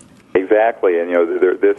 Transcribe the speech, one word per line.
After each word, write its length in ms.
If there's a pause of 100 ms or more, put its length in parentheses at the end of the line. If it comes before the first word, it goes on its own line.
(340)
Exactly, 640
and, 120
you 60
know, 220
there, 180
this, 220